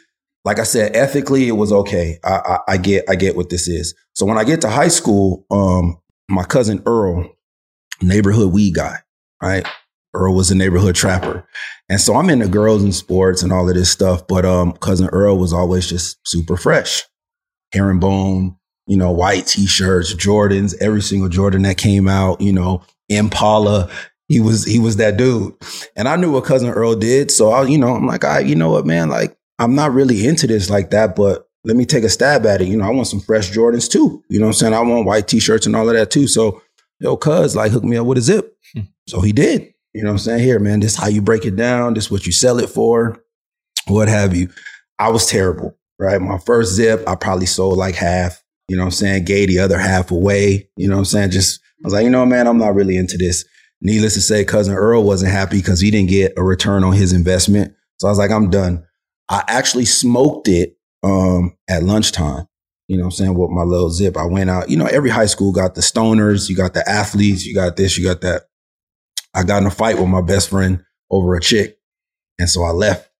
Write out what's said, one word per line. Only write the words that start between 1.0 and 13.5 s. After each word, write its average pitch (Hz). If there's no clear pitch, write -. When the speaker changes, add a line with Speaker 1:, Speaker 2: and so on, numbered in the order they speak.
Speaker 1:
it 113
was 104
okay. 87
I, 95
I, 92
I -
get, 95
I 95
get 92
what 85
this 87
is. 82
So 98
when 110
I 110
get 160
to 113
high 143
school, 101
um, 90
my 95
cousin 110
Earl, 98
neighborhood 98
weed 101
guy, 73
right? 95
Earl 95
was 92
a -
neighborhood 92
trapper. 90
And 95
so 107
I'm 170
into 120
girls 104
and 98
sports 92
and 92